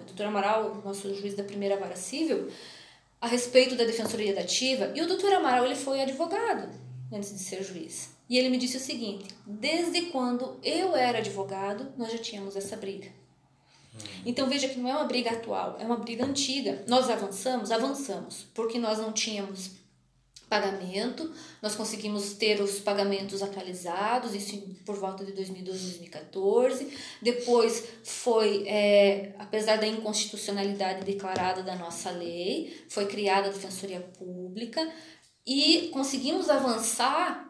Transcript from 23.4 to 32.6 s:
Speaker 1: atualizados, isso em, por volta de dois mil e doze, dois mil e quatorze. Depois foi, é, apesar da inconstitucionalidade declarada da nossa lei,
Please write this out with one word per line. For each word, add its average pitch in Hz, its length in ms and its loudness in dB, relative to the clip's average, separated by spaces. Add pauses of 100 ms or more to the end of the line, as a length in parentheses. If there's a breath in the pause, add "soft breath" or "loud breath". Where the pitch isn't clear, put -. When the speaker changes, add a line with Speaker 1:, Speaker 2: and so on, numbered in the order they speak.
Speaker 1:
atualizados, 196 880 -2
isso 202 220 -6
em, 196 60 -8 (220)
por 208 120 -4
volta 196 280 -4
de 196 80 -8
dois 190 160 -6
mil 185 120 -10
e 185 40 -10
doze, 185 200 -6
dois 175 160 -8
mil 170 80 -14
e - 20 -20
quatorze. 220 800 2 (340 loud breath)
Depois 233 600 4 (200 loud breath)
foi, 214 640 2
é, 202 680 6
apesar 214 400 4
da 214 80 2
inconstitucionalidade 202 1200 -2
declarada 185 560 0
da 185 140 -4
nossa 170 340 -6
lei, 175 800 -4